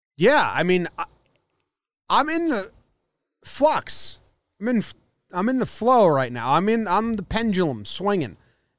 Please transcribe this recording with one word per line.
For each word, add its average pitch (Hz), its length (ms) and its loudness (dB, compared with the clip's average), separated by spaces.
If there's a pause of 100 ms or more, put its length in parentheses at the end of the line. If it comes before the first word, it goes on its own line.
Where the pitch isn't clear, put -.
(160)
yeah, 202 380 4
I 143 80 0
mean, 180 340 0
I, - 80 -8 (1040)
I'm 269 220 2
in 330 180 0
the 208 220 -2 (720)
flux. - 800 -2 (380)
I'm 214 80 -4
in, 233 140 2 (500)
I'm 190 160 -2
in 262 100 0
the 214 80 0
flow 233 400 2
right 131 260 2
now. 120 220 -2
I'm 185 140 2
in, 220 200 0
I'm 220 260 0
the 196 80 -6
pendulum 180 640 -2
swinging, 175 520 -4 (420)